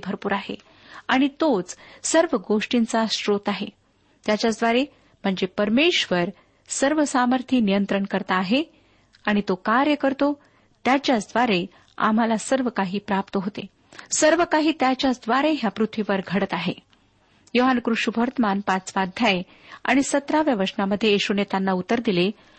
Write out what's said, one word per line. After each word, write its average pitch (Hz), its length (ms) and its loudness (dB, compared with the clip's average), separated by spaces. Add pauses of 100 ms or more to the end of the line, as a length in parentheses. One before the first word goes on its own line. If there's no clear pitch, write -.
भरपूर 196 260 -4
आहे 196 240 -6 (520)
आणि 262 200 4 (120)
तोच 240 360 0 (260)
सर्व 330 340 2 (120)
गोष्टींचा 226 580 0
स्रोत 202 420 -2
आहे. 202 180 -4 (600)
त्याच्याचद्वारे 233 580 0 (380)
म्हणजे 190 240 -2
परमेश्वर 208 840 0 (380)
सर्व 294 360 0
सामर्थी 247 560 0
नियंत्रणकर्ता 196 760 0
आहे 196 280 0 (640)
आणि 208 220 2
तो 190 60 2
कार्य 262 400 2
करतो, 285 480 -2 (420)
त्याच्याचद्वारे 233 800 0 (320)
आम्हाला 220 380 2
सर्व 254 320 -2
काही 196 300 -2
प्राप्त 196 380 -4
होते. 196 300 -6 (500)
सर्व 320 360 4
काही 311 280 2
त्याच्याचद्वारे 262 720 0
ह्या 233 180 -2
पृथ्वीवर 208 560 -2
घडत 196 260 -2
आहे. 170 200 -4 (800)
योहान 247 240 4
कृत 226 180 -2
शुभवर्तमान 226 640 -2
पाचवा 190 420 -2
अध्याय 185 400 0 (420)
आणि 262 180 2
सतराव्या 294 520 0
वचनामध्ये 196 560 0
येशूने 202 340 2
त्यांना 190 280 -2
उत्तर 220 280 -2
दिले, 185 300 0 (280)